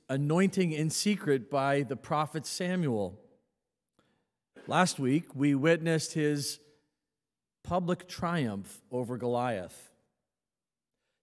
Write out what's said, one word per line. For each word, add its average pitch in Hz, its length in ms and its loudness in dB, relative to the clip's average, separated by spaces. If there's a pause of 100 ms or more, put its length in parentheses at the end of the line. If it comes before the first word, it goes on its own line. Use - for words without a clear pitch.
anointing 165 640 2
in 156 180 0
secret 151 600 0
by 139 320 2
the 127 160 -4
prophet 156 480 -4
Samuel. 139 720 -2 (1500)
Last 170 320 2
week, 139 360 0
we 143 180 4
witnessed 160 600 2
his 147 480 -2 (1000)
public 175 460 -2
triumph 127 840 -4
over 123 280 -4
Goliath. 120 760 -4 (1300)